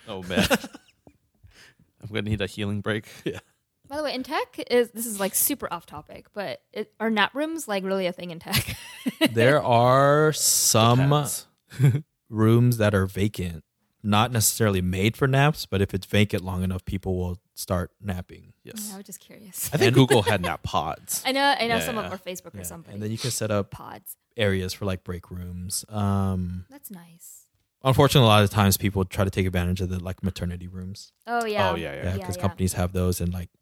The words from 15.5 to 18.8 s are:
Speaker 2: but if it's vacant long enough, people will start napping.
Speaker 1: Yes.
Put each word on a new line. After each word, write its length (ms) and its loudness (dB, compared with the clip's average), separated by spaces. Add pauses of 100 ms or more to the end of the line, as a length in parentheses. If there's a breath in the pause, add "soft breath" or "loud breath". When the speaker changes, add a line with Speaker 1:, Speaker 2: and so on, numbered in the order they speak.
Speaker 2:
but 160 0
if 140 0
it's 120 -6
vacant 380 2
long 200 -4
enough, 200 -4
people 320 -6
will 220 -4 (160)
start 360 -4 (100)
napping. 520 -10 (100)
Speaker 1:
Yes. 260 -14